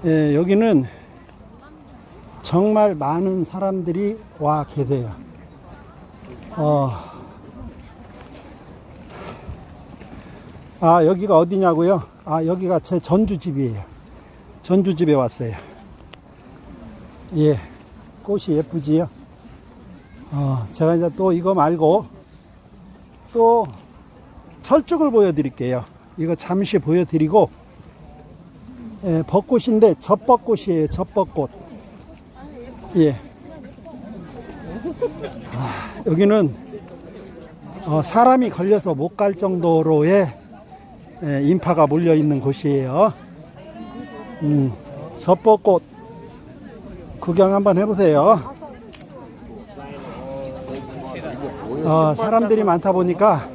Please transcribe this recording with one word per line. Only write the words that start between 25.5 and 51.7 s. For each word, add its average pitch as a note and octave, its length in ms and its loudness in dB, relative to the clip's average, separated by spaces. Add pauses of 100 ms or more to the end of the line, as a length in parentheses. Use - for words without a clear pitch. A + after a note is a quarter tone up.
이거 E3 180 -2
잠시 F#3+ 440 -2
보여드리고, D#3+ 680 2 (1600)
예, D#3+ 200 0
벚꽃인데 G#3+ 720 4
젖벚꽃이에요, G3 880 0
젖벚꽃. D#3+ 640 -4 (1500)
예. D3+ 180 4 (2500)
아, - 500 -8
여기는, F#3+ 480 4 (1300)
어, D#3 160 -2
사람이 A#3+ 480 4
걸려서 F#3 440 0
못 D3 240 -4
갈 G3+ 180 0
정도로의, E3 1040 2 (840)
예, C#3+ 200 -2
인파가 E3 440 4
몰려 E3 280 2
있는 D3+ 240 2
곳이에요. C#3 760 0 (1300)
음, C#3+ 300 2 (460)
젖벚꽃 G3 640 4 (1400)
구경 F#3+ 340 4
한번 G3 240 4
해보세요. F#3 760 4 (3250)